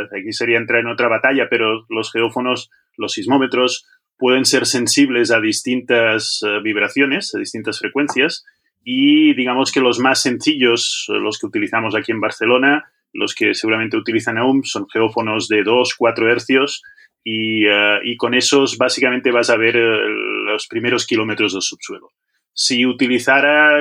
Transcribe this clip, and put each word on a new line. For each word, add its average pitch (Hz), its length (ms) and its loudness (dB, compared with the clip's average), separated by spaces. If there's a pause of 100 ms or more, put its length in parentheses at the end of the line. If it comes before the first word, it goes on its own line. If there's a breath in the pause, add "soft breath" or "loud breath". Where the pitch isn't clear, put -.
(160)
aquí 101 160 -8
sería 117 260 0
entrar 117 220 0
en 117 80 -4
otra 120 200 -2
batalla, 127 420 0
pero 113 380 0
los 110 240 -6
geófonos, 120 580 -2 (260)
los 107 160 -6
sismómetros, 127 760 0 (300 soft breath)
pueden 127 280 2
ser 127 220 0
sensibles 120 640 2
a 113 80 4
distintas, 117 1080 0
eh, 104 160 -2
vibraciones, 135 720 -2
a 104 40 -4
distintas 104 420 -8
frecuencias, 139 640 -2 (400 soft breath)
y 143 500 4
digamos 127 380 -2
que 139 80 0
los 120 180 2
más 131 240 2
sencillos, 123 840 0
eh, 107 100 -4
los 104 200 -4
que - 80 -8
utilizamos 107 500 -4
aquí 107 160 -2
en 110 80 -4
Barcelona, 127 640 0 (280)
los 104 220 -6
que 104 200 0
seguramente 110 420 -2
utilizan 113 420 -2
aún, 135 260 2
son 104 240 -8
geófonos 110 600 -2
de 107 160 2
dos, 120 340 2
cuatro 113 320 2
hercios, 131 520 0 (420 loud breath)
y, 110 420 0
eh, 104 380 2
y 120 120 -6
con 117 180 0
esos 127 440 2
básicamente 127 540 0
vas 120 180 2
a 117 60 4
ver, 113 200 2
eh, 117 40 4 (640)
los 107 240 -4
primeros 117 380 -2
kilómetros 110 480 -2
del 92 80 -6
subsuelo. - 480 -12 (420)
Si 123 320 0
utilizara, 135 960 4